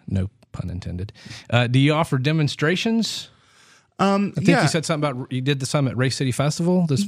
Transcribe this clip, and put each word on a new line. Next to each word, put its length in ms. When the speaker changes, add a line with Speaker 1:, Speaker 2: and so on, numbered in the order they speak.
Speaker 1:
No 240
pun 180
intended. 440
Uh, 180
do 120
you 140
offer 240
demonstrations? 1120
Speaker 2:
Um, 380
Speaker 1:
I 60
think 80
Speaker 2:
yeah. 140
Speaker 1:
you 40
said 180
something 240
about, 220
you 80
did 220
the 40
summit 300
Race 220
City 160
Festival 540
this, 200